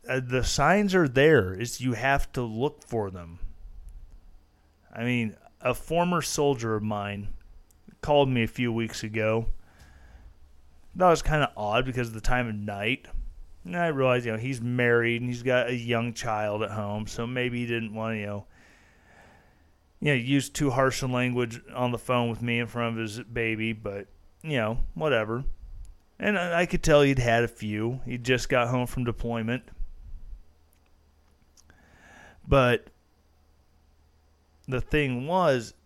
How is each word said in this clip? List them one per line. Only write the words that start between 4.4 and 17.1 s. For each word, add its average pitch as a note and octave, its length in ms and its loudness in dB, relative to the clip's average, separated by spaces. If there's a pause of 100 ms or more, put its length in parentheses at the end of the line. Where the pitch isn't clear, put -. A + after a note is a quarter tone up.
I A#2 120 -8
mean, A#2+ 320 -2 (240)
a B2 120 0
former E3+ 480 0
soldier B2+ 540 0
of G#2+ 80 -2
mine G2+ 460 -4 (720)
called C#3+ 280 4
me B2 140 2
a A2 60 0
few A#2+ 240 -2
weeks A2+ 320 -4
ago. A2 420 0 (1500)
That F3+ 120 6
was D#3+ 140 6
kinda D3+ 340 2
odd G#2+ 280 0
because B2 240 -2
of A2+ 60 -10
the G#2+ 60 -8
time B2 280 2
of G#2+ 80 -6
night. G#2 500 -4 (580)
And F3 120 -8
I F3 120 0
realized, B2+ 380 2
you A2 60 -2
know, A2 60 -4
he's B2 220 -6
married A#2+ 600 2
and B2 100 -4
he's A#2+ 140 -8
got B2 240 2
a B2+ 60 -2
young A#2 380 -2
child G#2+ 520 -2
at G#2 80 -6
home, G#2 340 -4
so - 180 -8